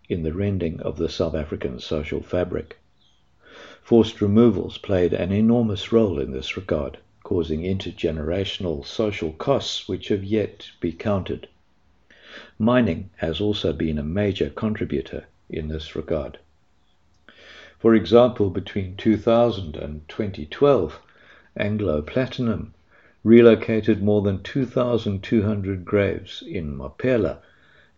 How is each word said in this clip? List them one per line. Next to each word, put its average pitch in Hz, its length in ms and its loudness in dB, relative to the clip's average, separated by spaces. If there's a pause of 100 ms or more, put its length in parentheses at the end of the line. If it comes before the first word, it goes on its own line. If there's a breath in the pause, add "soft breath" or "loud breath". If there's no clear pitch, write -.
in 87 140 -4
the 80 120 -4
rending 92 480 -2
of - 160 -6
the 82 120 -2
South 82 240 -2
African 76 460 -6
social 76 420 -6
fabric. - 560 -6 (1040 loud breath)
Forced 110 400 4
removals 101 560 4
played 90 360 0
an 92 180 -2
enormous 110 600 0
role 104 280 2
in 65 120 -4
this 65 240 -8
regard, 76 440 -4 (240)
causing 78 380 -2
intergenerational 87 1200 -4
social 95 460 -4
costs - 560 -4
which 92 220 -6
have 98 140 0
yet 104 360 -2
to - 200 -20
be 85 120 -4
counted. 95 560 -4 (1120 loud breath)
Mining 107 560 2
has 80 260 -4
also 104 320 0
been 80 240 -2
a 71 60 -4
major 95 480 -2
contributor 73 760 -6 (240)
in 78 180 -8
this 78 280 -8
regard. 76 420 -6 (1400 loud breath)
For 113 160 6
example, 107 560 4
between 95 440 -6
two 107 220 2
thousand 104 580 0
and 76 320 -10
twenty 98 380 -8
twelve, 117 540 2 (580 soft breath)
Anglo 101 460 -2
Platinum 123 720 -4 (480 soft breath)
relocated 110 800 8
more 104 180 4
than 98 220 -2
two 131 240 -4
thousand 110 560 -2
two 113 180 2
hundred 98 440 -2
graves 98 600 -2
in 76 320 -8
Mapela, 92 640 -2 (580 soft breath)